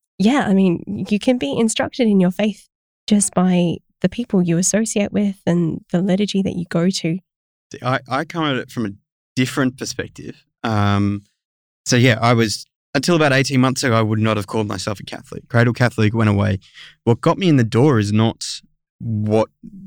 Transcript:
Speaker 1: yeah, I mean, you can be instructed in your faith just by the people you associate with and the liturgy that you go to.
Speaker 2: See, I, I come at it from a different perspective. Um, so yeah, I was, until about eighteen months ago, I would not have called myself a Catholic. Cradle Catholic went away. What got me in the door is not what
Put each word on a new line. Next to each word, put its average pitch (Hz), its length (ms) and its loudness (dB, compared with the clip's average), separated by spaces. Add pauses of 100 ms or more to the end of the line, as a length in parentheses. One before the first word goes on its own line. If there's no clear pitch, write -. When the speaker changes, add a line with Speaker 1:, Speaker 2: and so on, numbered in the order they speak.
(200)
Speaker 1:
yeah, 226 280 2
I 190 60 2
mean, 190 560 0
you 208 80 0
can 247 200 0
be 277 200 -4
instructed 233 500 -2
in 202 120 4
your 180 120 4
faith 208 360 -4 (400)
just 208 260 2
by 180 440 2 (240)
the 185 80 0
people 214 340 -2
you 170 140 0
associate 202 540 -2
with 202 340 -2
and 175 460 0
the 175 100 0
liturgy 190 400 0
that 185 140 -4
you 175 140 -6
go 175 200 0
to. 180 300 -4 (520)
Speaker 2:
See, - 100 -16
I, 127 180 -2 (100)
I 139 160 -4
come 165 180 -6
at 143 140 -2
it - 140 -8
from 117 140 -4
a 101 40 -6 (460)
different 127 420 0
perspective. - 640 -12 (200)
Um, 101 600 0 (600)
so 127 100 0
yeah, 123 260 4
I 120 120 4
was, 113 320 0 (280)
until 160 220 2
about 151 160 2
eighteen 131 300 2
months 131 220 0
ago, 117 120 2
I 113 60 2
would 110 180 0
not 110 180 2
have 104 100 -6
called 110 200 -2
myself 101 320 -8
a - 40 -16
Catholic. - 440 -16
Cradle 120 260 2
Catholic 110 400 0
went 110 160 2
away. 101 300 0 (460)
What 117 160 2
got 165 160 2
me 190 100 0
in 156 100 6
the 120 60 4
door 117 360 2
is 104 120 0
not 110 340 0 (540)
what 107 500 -2 (380)